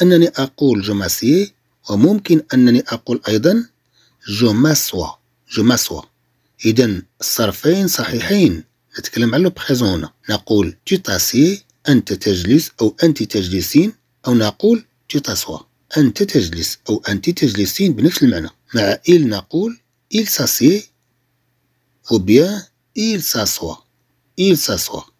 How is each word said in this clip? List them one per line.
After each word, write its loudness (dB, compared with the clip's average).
أنني 4
أقول -2
je -6
m'assieds، 0
وممكن 2
أنني 4
أقول -6
أيضًا 2
je 0
m'assois، 0
je -4
m'assois. 0
إذا 0
الصرفين 0
صحيحين، 0
نتكلم -2
عن 2
le 2
présent -4
هنا. -2
نقول -2
tu 2
t'assieds، 0
أنت 2
تجلس 0
أو 0
أنت 2
تجلسين، -2
أو 0
نقول 0
tu -2
t'assois، -8
أنت 2
تجلس -2
أو -2
أنت -2
تجلسين -2
بنفس 0
المعنى. 0
مع 0
il 6
نقول -4
il 0
s'assied، 2
ou 2
bien 2
il -2
s'assoit، -6
il 4
s'assoit. -6